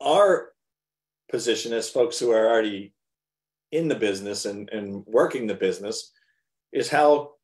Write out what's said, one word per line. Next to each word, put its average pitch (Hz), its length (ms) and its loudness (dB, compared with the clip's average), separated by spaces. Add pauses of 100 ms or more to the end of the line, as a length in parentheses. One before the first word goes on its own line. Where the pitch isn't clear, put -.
our 165 520 4 (760)
position 120 440 -2
as 113 180 -4
folks 120 260 0
who 120 140 0
are 110 160 4
already 107 440 0 (800)
in 160 160 -2
the 139 60 0
business 101 520 -4
and, 104 260 -8
and 101 340 -10
working 123 400 0
the 104 80 -4
business 95 580 -4 (640)
is 131 160 -4
how 147 440 4 (100)